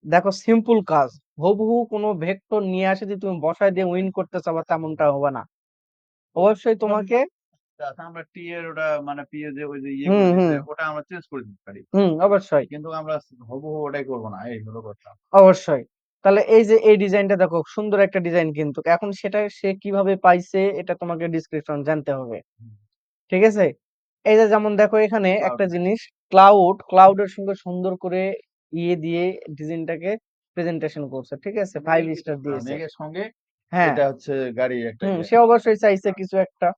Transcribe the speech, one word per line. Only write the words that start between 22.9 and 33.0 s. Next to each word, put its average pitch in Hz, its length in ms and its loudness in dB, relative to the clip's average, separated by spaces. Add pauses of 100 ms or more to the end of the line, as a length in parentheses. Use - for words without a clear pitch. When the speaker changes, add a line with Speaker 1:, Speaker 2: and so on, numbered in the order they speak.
Speaker 1:
ঠিক 185 120 2
আছে? 208 220 4 (600)
এই 214 100 6
যে 220 120 6
যেমন 214 280 2
দেখো 208 200 4
এখানে 208 340 2
Speaker 2:
ক্লাউড। 196 160 0
Speaker 1:
একটা 202 200 -2
জিনিস, 180 340 -2 (260)
ক্লাউড, 196 560 8
ক্লাউডের 190 500 6
সঙ্গে 196 220 -8
সুন্দর 180 420 -6
করে 185 260 -4 (500)
ইয়ে 170 240 -2
দিয়ে 170 280 -4 (260)
ডিজাইনটাকে 160 600 -8 (460)
প্রেজেন্টেশন 160 520 -6
করছে। 131 280 -12
ঠিক 202 220 -10
আছে? 190 220 -6
ফাইভ 160 220 0 (120)
স্টার 147 260 -8
দিয়েছে। 135 320 -8
Speaker 2:
মেঘের 156 220 -12
সঙ্গে 160 300 -12 (480)